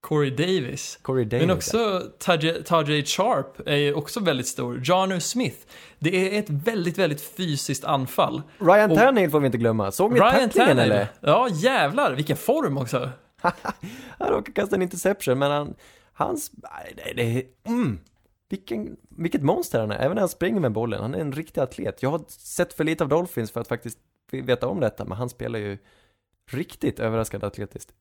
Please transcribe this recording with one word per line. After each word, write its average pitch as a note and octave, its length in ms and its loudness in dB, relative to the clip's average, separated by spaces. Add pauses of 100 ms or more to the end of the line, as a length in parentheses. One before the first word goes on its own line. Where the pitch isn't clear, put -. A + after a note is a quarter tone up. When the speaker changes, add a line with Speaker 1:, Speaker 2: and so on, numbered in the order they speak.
Speaker 1:
Corey D3 280 0
Davis. C3+ 720 -4
Speaker 2:
Corey C3 240 0
Davis, A#2+ 220 2
Speaker 1:
Men F3+ 100 2
också - 200 -2
Speaker 2:
ja. G3+ 240 0 (180)
Speaker 1:
Taja-, E3 460 0
Tajay D3+ 400 2
Sharp - 640 -2
är D3 80 0
ju C#3+ 180 2
också - 260 -6
väldigt D3 280 0
stor. B2 360 -6
Jonnu F#3 360 2
Smith. A3+ 380 -2 (420)
Det F#3+ 360 0
är G#3+ 40 2
ett G#3 100 -6
väldigt, E3+ 480 -2
väldigt D3 240 0
fysiskt E3 600 -4
anfall. C3 580 0 (180)
Speaker 2:
Ryan G3+ 320 8
Speaker 1:
Och D#3+ 60 6
Speaker 2:
Tannehill A3 340 6
får D3+ 80 4
vi C#3+ 60 2
inte B2 120 2
glömma. A2 340 2
Såg G#3 220 2
ni B3 60 6
Speaker 1:
Ryan A3 120 8
Speaker 2:
tacklingen, C4 360 4
Speaker 1:
Tannehill. A#2 240 6
Speaker 2:
eller? G#2 160 2 (120)
Speaker 1:
Ja, G#3 320 4
jävlar, F3+ 640 2
vilken D3 240 -2
form A3+ 400 0
också. B2+ 320 -2 (160)
Speaker 2:
<laughs> - 160 -20 (800)
Han - 100 -2
råkar - 240 -2
kasta G#3 220 0
en F#3+ 60 0
interception, F3+ 580 0
men C#3+ 120 2
han, D3 240 -4 (380)
hans, - 400 -4
nej, - 420 -18
det, - 180 -10 (100)
det, A#2+ 200 0 (260)
mm. G3+ 300 -2 (500)
Vilken, - 480 -8 (120)
vilket - 340 -2
monster F3 360 0
han G#2+ 120 -2
är, G2+ 80 -4
även D#3 160 0
när A3 60 0
han F3 80 2
springer G3 300 -2
med C3 120 0
bollen. G#2+ 300 -4
Han A#2+ 140 -4
är F#3 40 -4
en D3+ 120 -4
riktig D#3+ 300 -6
atlet. - 420 -6
Jag C3 80 0
har E3 160 -2
sett - 460 -6
för D#3+ 100 -2
lite D#3+ 200 0
av C#3 60 -2
Dolphins D3 420 -2
för A#2 100 -6
att A2+ 60 -8
faktiskt - 320 -8 (320)
veta B2+ 360 -2
om F#3+ 120 -4
detta, G#2+ 260 -2
men F#2 120 -10
han B2 120 -4
spelar A#2 300 -8
ju G2+ 180 -8 (720)
riktigt C3+ 480 -6
överraskande A2 480 -4
atletiskt. - 540 -12